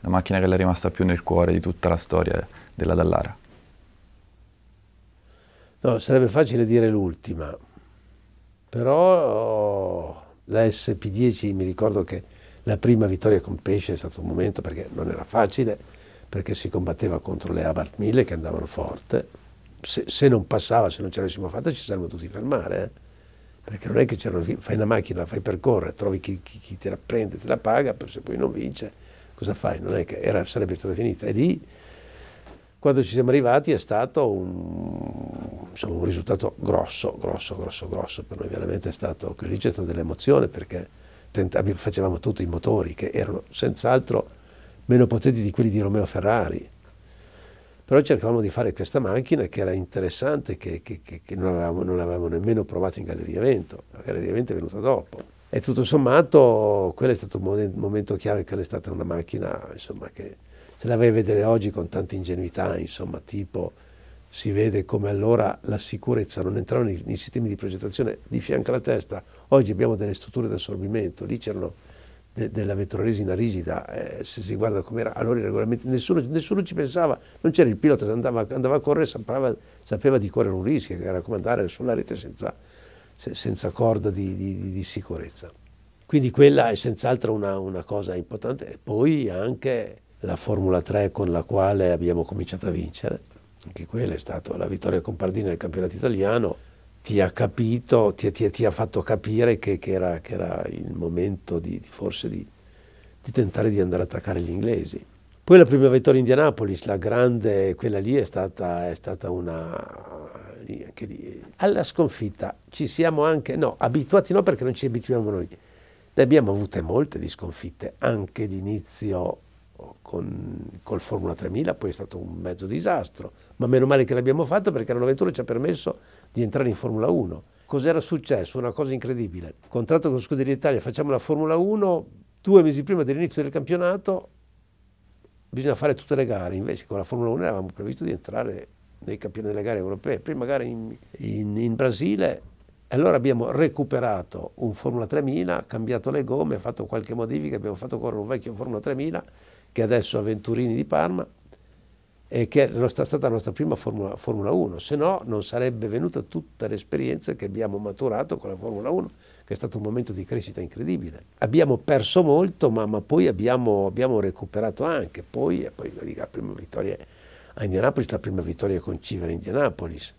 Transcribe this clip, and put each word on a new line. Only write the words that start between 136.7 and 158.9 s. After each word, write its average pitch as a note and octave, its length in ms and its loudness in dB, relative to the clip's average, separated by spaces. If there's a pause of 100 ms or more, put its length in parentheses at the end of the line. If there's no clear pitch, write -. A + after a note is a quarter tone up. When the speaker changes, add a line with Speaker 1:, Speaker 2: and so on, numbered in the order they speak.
Speaker 2:
con G2+ 120 -6
la F#2+ 60 -4
Formula A#2+ 280 -2
uno F2+ 120 -2
eravamo F#2+ 300 -2
previsto G#2 320 -8
di - 60 -2
entrare - 560 -6 (320)
nei G#2 180 -8
campioni G#2 320 -8
delle G2+ 120 -4
gare G#2+ 180 -2
europee, G2 420 -4
prima C3+ 240 -6
gara C3 180 -2
in, A#2 320 -8 (220)
in, G#2 400 -4
in A#2 180 0
Brasile, A2 640 0 (460)
e - 80 -6
allora D#3+ 220 4
abbiamo A#2+ 340 0
recuperato B2 1040 -2
un A2+ 180 -4
Formula A#2+ 320 -4
tremila, D3+ 640 -2
cambiato A#2 440 -4
le C#3+ 120 0
gomme, C3 360 -2
fatto - 260 -6
qualche A2+ 280 -6
modifica, B2 440 -4
abbiamo G2+ 180 -6
fatto A#2+ 240 -8
correre A2+ 220 -4
un G#2 60 -6
vecchio A#2+ 280 -6
Formula A2+ 240 -6
tremila D3 420 -4 (500)
che A#2 100 -2
adesso A2+ 360 0
ha A2 40 0
Venturini A2 520 -2
di D2 120 -2
Parma, F2+ 420 0 (1040)
e A#2+ 180 0
che C#3 160 6
è C3 60 4
la A2 100 -4
nostra, B2+ 240 2
stata C#3 240 0
la A#2 60 2
nostra G#2+ 180 -2
prima D3 240 -2
Formula, G2+ 400 -6
Formula G#2 360 -2
uno, G#2 280 0
se - 160 -6
no E3+ 300 0
non G#2+ 180 -2
sarebbe A#2 460 -4
venuta D#3 320 -4
tutta - 460 -10
l'esperienza C3 680 -4
che - 80 -12
abbiamo G2+ 340 -6
maturato G#2+ 600 -4
con G2 140 -12
la F#2+ 40 -8
Formula G#2+ 340 -8
uno, F3+ 200 -2 (340)